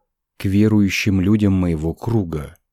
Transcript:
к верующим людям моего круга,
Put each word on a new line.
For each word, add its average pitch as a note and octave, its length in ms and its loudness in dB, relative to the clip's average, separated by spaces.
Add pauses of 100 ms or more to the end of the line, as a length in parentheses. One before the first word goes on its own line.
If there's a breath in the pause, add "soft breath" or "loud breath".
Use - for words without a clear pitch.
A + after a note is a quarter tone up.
(360)
к - 80 -10
верующим G2+ 760 2
людям G#2 320 2
моего E2 400 -2
круга, E2 600 -6 (160)